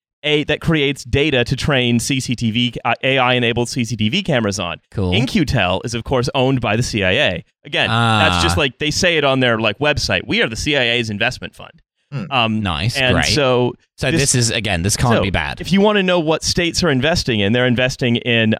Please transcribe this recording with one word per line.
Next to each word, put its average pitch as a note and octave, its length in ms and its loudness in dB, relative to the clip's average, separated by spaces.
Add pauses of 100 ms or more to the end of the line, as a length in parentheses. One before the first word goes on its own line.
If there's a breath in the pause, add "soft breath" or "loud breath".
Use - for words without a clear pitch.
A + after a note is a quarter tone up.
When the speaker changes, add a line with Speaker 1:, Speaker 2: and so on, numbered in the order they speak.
(240)
Speaker 1:
a, D3+ 200 0
that D3+ 160 -4
creates D3 440 0
data C#3 400 2
to - 120 -2
train A#2+ 420 2
C C3 220 -2
C B2 160 -4
T A2+ 160 -2
V, A#2+ 220 0 (100)
uh, A#2+ 180 0
A C3+ 160 0
I B2+ 160 2
enabled A#2+ 340 0
C B2+ 160 -4
C A2+ 120 -6
T G#2+ 120 2
V F3 140 -2
cameras A2+ 380 0
on. F2 200 -6 (120)
Speaker 2:
Cool. F#2 200 0
Speaker 1:
In-Q-Tel G#2 720 0
is, A2+ 100 -6
of A2+ 100 -6
course, B2 280 0
owned C3 280 2
by A2 160 0
the A#2 80 2
C G#2+ 180 -2
I F#2 100 2
A. G#2+ 320 0 (200)
Again, D3 260 -4
Speaker 2:
Ah. A2+ 380 2
Speaker 1:
that's F2+ 160 2
just E2+ 120 2
like C#3 220 -2
they D3+ 140 -2
say F3 240 0
it D3 80 2
on C3+ 160 2
their, A#2+ 180 2
like, A2 220 -2
website. C#3+ 460 0
"We G3+ 140 0
are F#3+ 80 0
the A2+ 60 -10
C C#3+ 220 -2
I C3+ 60 2
A's A#2+ 280 0
investment G#2+ 460 -4
fund." - 160 -20 (400)
Speaker 3:
Hmm. B2 180 -6
Speaker 1:
Um, A2+ 320 0
Speaker 2:
Nice, F#2 340 -2
Speaker 1:
and B2+ 180 2
Speaker 2:
great. D#2+ 100 2 (100)
Speaker 1:
so B2 400 2 (220)
Speaker 2:
So C3+ 160 -4
Speaker 1:
this D#3+ 80 0
Speaker 2:
this C#3+ 160 0
is, A#2 160 2
again, G2+ 300 -2
this G2 140 0
can't A#2+ 200 2
Speaker 1:
so A2+ 60 2
Speaker 2:
be G2 80 -2
bad. D#2+ 300 -4
Speaker 1:
if D#3+ 120 -6
you F#3+ 80 4
wanna G#3 240 4
know F3+ 160 2
what D#3+ 240 -2
states F3 400 -2
are E3+ 60 2
investing C3 500 0
in, G2+ 120 2
they're B2 140 2
investing B2+ 500 0
in, A2+ 440 2